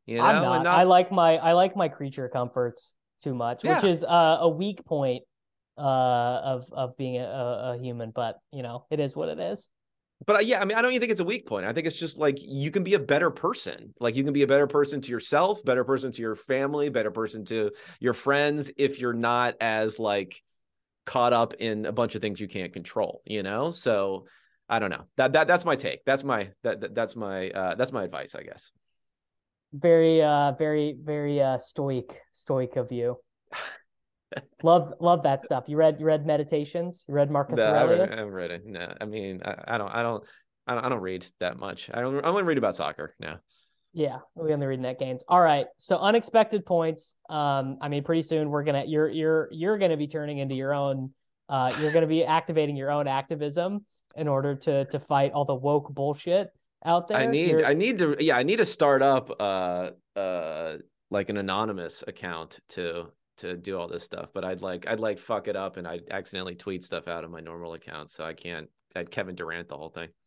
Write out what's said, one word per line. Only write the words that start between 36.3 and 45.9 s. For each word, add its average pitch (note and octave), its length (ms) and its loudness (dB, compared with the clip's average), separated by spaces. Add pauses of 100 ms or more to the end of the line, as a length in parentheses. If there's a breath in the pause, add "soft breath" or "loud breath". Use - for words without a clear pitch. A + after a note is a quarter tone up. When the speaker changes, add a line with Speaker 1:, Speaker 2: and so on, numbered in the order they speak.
Speaker 2:
You C#3 80 -10
read C#3+ 160 4
Marcus C#3+ 280 0
Speaker 1:
No, A2+ 60 4
I G#2+ 160 6
haven't, C3 100 6
Speaker 2:
Aurelius? F3+ 220 4
Speaker 1:
I A3 40 -6
haven't G#3 160 -6
read E3+ 180 -6
it. F2+ 140 -10
No, F2+ 340 -10
I G#2+ 60 -10
mean, G2 400 -8
I, - 300 -6
I A#2 40 0
don't, G2+ 120 -6
I A#2 120 -2
don't, A#2 220 -4 (420 soft breath)
I B2 80 -2
don't, A#2+ 120 -2
I - 20 0
don't A#2+ 120 0
read F#2 260 -6 (140)
that F2 180 -4
much. - 340 -10
I A#2+ 80 -4
don't, C3+ 240 -2
I D#3+ 40 0
only F#3+ 160 2
read D#3+ 120 2
about A2 180 2
soccer D#2 460 -8
now. D#2 200 -10 (520)
Speaker 2:
Yeah, C#3 280 -4 (140)
we D#3 200 -2
only C#3+ 120 -2
read C3+ 140 -4
net B2+ 180 -6
gains. B2+ 300 -6
All F3+ 120 8
right, D3 260 4 (100)
so F3+ 220 0